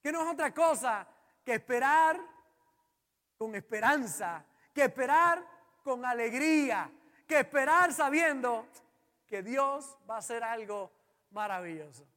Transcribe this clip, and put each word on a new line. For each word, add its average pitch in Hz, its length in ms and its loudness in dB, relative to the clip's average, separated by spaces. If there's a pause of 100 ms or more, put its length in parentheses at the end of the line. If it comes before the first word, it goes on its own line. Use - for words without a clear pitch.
Que 294 120 -6
no 330 100 -4
es 339 100 -4
otra 277 220 -4
cosa 254 540 0 (360)
que 247 100 -2
esperar 294 640 2 (1160)
con 220 200 -6
esperanza, 214 880 -2 (280)
que 285 120 2
esperar 320 600 2 (380)
con 247 220 -6
alegría, 247 840 0 (380)
que 302 140 4
esperar 294 520 4
sabiendo 269 760 0 (580)
que 196 160 -8
Dios 269 560 -4 (100)
va 220 60 -8
a 226 40 -8
hacer 233 260 -8
algo 208 480 -8 (380)
maravilloso. 170 760 -8 (100)